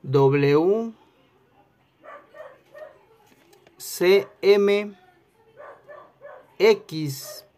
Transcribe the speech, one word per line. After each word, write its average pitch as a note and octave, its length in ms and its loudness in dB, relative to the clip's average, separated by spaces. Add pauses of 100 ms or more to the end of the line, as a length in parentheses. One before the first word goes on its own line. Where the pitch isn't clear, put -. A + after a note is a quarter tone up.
W C#3+ 880 2 (2750)
C G3 520 0 (140)
M G3+ 520 2 (1600)
X D#3 880 -2 (140)